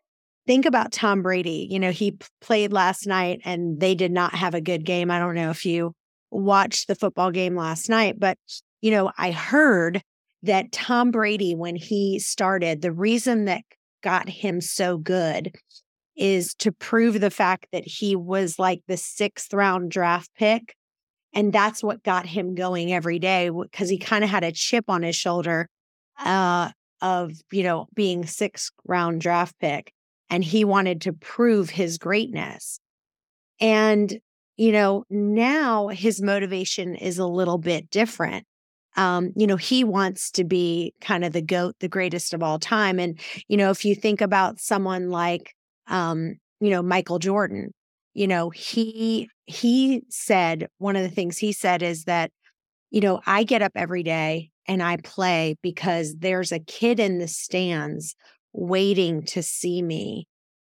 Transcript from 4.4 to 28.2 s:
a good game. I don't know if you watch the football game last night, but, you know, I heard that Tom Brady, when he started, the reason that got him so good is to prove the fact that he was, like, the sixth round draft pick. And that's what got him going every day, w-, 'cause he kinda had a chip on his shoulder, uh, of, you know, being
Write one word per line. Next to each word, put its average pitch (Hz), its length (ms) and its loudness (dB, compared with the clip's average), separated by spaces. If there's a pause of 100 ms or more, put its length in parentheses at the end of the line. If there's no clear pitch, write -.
a 170 60 -2
good 165 240 -2
game. 175 260 0
I 175 80 2
don't 175 180 0
know 165 140 0
if - 140 -6
you 170 300 -2 (380)
watch 196 540 2
the 202 80 -2
football 185 360 0
game 180 260 -2
last 160 320 -4
night, 220 300 0
but, 196 200 0 (420)
you 220 100 2
know, 202 280 2
I 180 120 -2
heard 185 720 4 (400)
that 190 300 0
Tom 247 400 2
Brady, 208 420 0
when 170 220 -4
he 196 420 -2
started, 175 640 0
the 175 100 -2
reason 220 520 0
that 190 180 -2 (400)
got 185 260 -2
him 185 320 -4
so 180 380 -2
good 160 560 -2 (600)
is 196 400 0
to 202 160 0
prove 226 480 2
the 196 100 2
fact 185 420 0
that 175 140 -6
he 196 300 -2
was, 180 420 -2
like, 185 300 0
the 185 80 -2
sixth - 580 -6
round 185 360 2
draft 175 440 0
pick. 220 400 2 (600)
And 208 180 2
that's 214 300 2
what 208 200 -4
got 185 240 0
him 180 280 -4
going 180 380 -2
every 170 260 -2
day, 185 280 2
w-, 175 260 -6
'cause 190 160 -4
he 190 100 0
kinda 208 280 0
had 190 180 0
a 165 80 -2
chip 226 360 -2
on 180 140 0
his 170 140 -2
shoulder, 170 520 -2 (500)
uh, 180 540 0 (280)
of, 180 320 -2 (180)
you 190 120 0
know, 170 320 -2
being 180 320 0